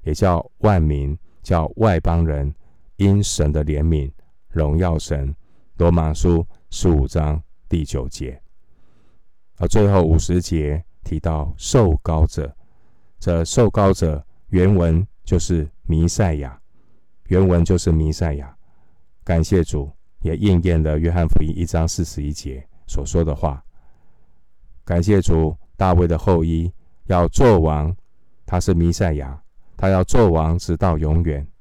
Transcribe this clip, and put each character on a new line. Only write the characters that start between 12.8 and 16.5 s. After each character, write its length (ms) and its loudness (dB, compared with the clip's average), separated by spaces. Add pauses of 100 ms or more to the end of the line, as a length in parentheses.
这 240 0
受 260 2
膏 220 2
者 320 -2 (260)
原 240 4
文 320 2 (180)
就 160 0
是 280 -2 (160)
弥 240 0
赛 280 0
亚， 260 -12 (680)